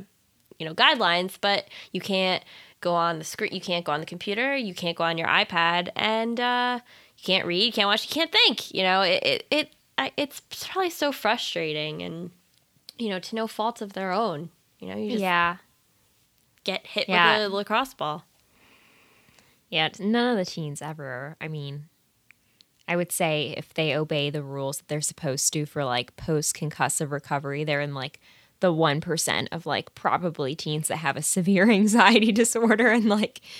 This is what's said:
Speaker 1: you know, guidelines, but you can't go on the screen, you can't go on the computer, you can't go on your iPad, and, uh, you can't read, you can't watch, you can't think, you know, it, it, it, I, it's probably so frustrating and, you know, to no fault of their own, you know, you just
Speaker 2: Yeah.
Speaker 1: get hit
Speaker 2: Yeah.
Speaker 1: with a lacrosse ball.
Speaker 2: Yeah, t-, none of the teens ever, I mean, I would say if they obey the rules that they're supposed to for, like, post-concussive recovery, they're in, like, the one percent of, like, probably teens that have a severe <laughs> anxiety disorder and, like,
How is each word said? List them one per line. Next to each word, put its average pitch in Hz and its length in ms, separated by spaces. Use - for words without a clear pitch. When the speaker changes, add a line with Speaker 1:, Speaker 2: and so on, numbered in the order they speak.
Speaker 1:
you 160 80
know, 160 80
guidelines, 190 680
but 202 280
you 190 80
can't 185 440
go 175 160
on 170 240
the 160 60
screen, - 280
you 180 80
can't 175 240
go 151 60
on 147 80
the 160 60
computer, 220 500
you 220 180
can't 170 240
go 170 60
on 165 140
your 165 100
iPad, 175 720
and, 226 420
uh, 247 400
you - 80
can't 185 200
read, 175 200
you 233 80
can't 202 140
watch, 214 200
you - 60
can't 330 180
think, 427 420
you 190 100
know, 185 180
it, 185 220
it, - 280
it, 294 220
I, - 180
it's - 240
probably - 420
so 285 200
frustrating 160 880
and, 175 300
you 226 100
know, 185 100
to - 160
no 226 100
fault 226 380
of 196 100
their 190 180
own, 180 380
you 185 80
know, 190 80
you 214 160
just 220 100
Speaker 2:
Yeah. 175 360
Speaker 1:
get 190 240
hit - 200
Speaker 2:
Yeah. 175 360
Speaker 1:
with 202 80
a 190 40
lacrosse 214 380
ball. 151 320
Speaker 2:
Yeah, 156 200
t-, - 140
none 240 280
of 226 120
the 175 80
teens 147 300
ever, 143 600
I 156 60
mean, 147 420
I 170 80
would 175 160
say 156 460
if - 160
they 156 220
obey 151 340
the 147 140
rules 139 340
that - 100
they're 151 140
supposed - 520
to 151 120
for, 147 180
like, 123 320
post-concussive 147 960
recovery, 139 520
they're 147 180
in, 147 120
like, 135 260
the 180 140
one 156 280
percent 151 500
of, 165 160
like, 131 260
probably 156 600
teens 151 320
that 190 100
have 151 200
a 147 40
severe 190 500
<laughs> - 0
anxiety 214 600
disorder 226 580
and, 220 160
like, 214 360